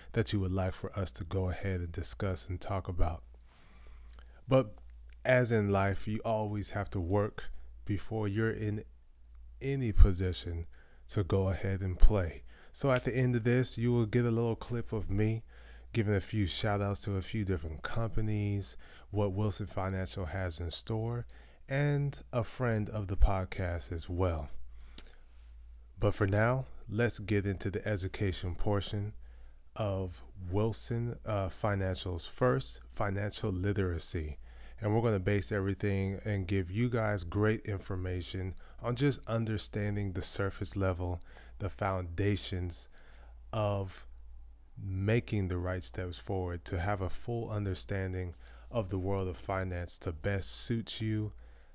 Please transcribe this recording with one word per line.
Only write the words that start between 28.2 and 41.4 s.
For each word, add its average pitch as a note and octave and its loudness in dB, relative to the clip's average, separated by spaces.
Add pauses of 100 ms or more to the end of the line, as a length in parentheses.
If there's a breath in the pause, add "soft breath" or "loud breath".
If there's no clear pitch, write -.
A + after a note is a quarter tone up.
portion G2+ 0 (600 soft breath)
of F#2+ -4 (260)
Wilson, A2+ -2
uh, G2 0
Financial's F#2+ -2
first - 0 (100)
financial G2+ -2
literacy. F2+ -2 (420 loud breath)
And G#2+ 2
we're A2+ 4
gonna A2 2
base G2+ 0
everything G2 0
and G2+ 0
give F#2 0
you A#2 0
guys G#2+ 0
great G#2+ 2
information F#2 -4 (260 loud breath)
on A#2+ -2
just C3 2
understanding G#2 -2
the F#2 -4
surface - -2
level, F2+ 0 (380 loud breath)